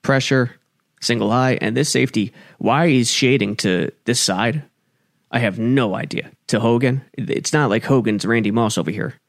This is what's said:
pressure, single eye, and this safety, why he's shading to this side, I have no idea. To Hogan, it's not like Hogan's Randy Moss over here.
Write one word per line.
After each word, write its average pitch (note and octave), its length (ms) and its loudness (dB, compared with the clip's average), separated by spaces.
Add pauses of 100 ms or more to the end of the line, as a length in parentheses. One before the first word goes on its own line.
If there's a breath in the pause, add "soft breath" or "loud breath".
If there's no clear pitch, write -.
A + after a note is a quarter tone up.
pressure, C3 540 0 (460)
single A2 300 0
eye, B2+ 300 2
and A2 140 -2
this C#3+ 160 0
safety, B2 420 0 (240 loud breath)
why C#3+ 300 2
he's B2+ 240 2
shading A2 460 2
to F2+ 340 0 (140)
this A#2+ 140 0
side, A2+ 440 -2 (640)
I A#2+ 100 -2
have G2+ 200 -2
no A#2 340 2
idea. - 380 -8 (160)
To C3 120 0
Hogan, B2 440 2 (100)
it's - 400 -4
not D3+ 160 2
like A2 140 0
Hogan's G#2+ 420 0
Randy G#2+ 260 2
Moss A2+ 260 0
over E2 140 -2
here. - 220 -6 (160)